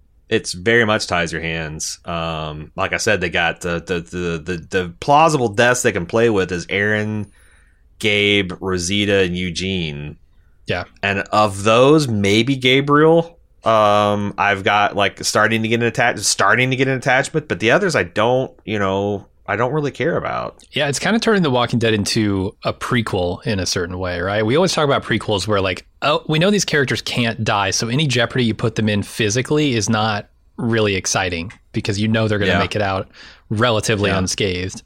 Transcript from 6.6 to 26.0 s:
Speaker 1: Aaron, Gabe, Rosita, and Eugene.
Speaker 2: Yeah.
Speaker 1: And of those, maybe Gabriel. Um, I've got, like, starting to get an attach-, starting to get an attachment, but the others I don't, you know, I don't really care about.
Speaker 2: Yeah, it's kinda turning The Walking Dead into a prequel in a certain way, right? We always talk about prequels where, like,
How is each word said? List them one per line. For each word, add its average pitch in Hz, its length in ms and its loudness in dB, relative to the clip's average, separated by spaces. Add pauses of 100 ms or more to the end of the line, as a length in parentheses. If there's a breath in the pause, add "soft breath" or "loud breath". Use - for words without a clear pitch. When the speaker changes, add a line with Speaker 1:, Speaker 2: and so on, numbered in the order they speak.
Speaker 1:
Aaron, 107 600 -2 (680 soft breath)
Gabe, 104 640 2
Rosita, 95 600 0
and 90 160 0
Eugene. 85 800 -6 (500)
Speaker 2:
Yeah. 87 180 -4 (180)
Speaker 1:
And 98 180 0 (120)
of 101 320 2
those, 131 440 6
maybe 110 480 2
Gabriel. 147 840 2 (260)
Um, 104 760 4
I've 98 260 0
got, 104 320 2
like, 98 260 -2
starting 110 400 2
to 110 60 -4
get 113 120 0
an 117 60 0
attach-, 120 340 0
starting 110 500 2
to 131 60 0
get 131 120 -2
an 135 80 -2
attachment, 135 500 0
but 90 140 -4
the 110 100 2
others 180 240 2
I 104 100 2
don't, 120 460 0 (140)
you 107 140 -4
know, 98 480 -2 (200)
I 101 100 -2
don't 120 160 0
really 147 180 -2
care 151 260 -2
about. 60 540 -6
Speaker 2:
Yeah, 143 180 -2
it's 135 120 -4
kinda 202 180 0
turning 214 240 2
The 156 80 2
Walking 120 300 0
Dead 113 140 2
into 101 720 0
a 113 80 -2
prequel 92 720 -2
in 104 160 -2
a 87 60 -4
certain 90 320 -4
way, 90 220 -6
right? 101 260 0
We 117 100 0
always 180 160 2
talk 156 120 0
about 131 180 0
prequels 104 440 -2
where, 104 140 0
like, 95 240 -2 (180)